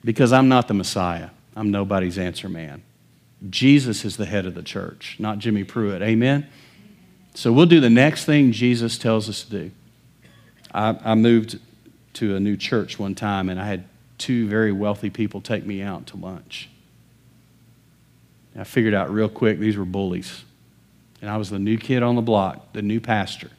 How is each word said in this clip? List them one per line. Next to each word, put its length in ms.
Because 280
I'm 160
not 180
the 80
Messiah. 540
I'm 160
nobody's 480
answer 300
man. 340
Jesus 560
is 120
the 100
head 200
of 100
the 60
church, 580
not 180
Jimmy 240
Pruitt. 400
Amen? 460
So 180
we'll 140
do 120
the 100
next 360
thing 260
Jesus 480
tells 300
us 160
to 60
do. 200
I, 300
I 100
moved 460
to 200
a 60
new 160
church 420
one 160
time, 340
and 120
I 60
had 180
two 300
very 240
wealthy 360
people 320
take 240
me 180
out 260
to 80
lunch. 520
I 60
figured 300
out 140
real 200
quick 320
these 160
were 80
bullies. 580
And 100
I 60
was 140
the 100
new 180
kid 240
on 140
the 60
block, 500
the 100
new 160
pastor. 600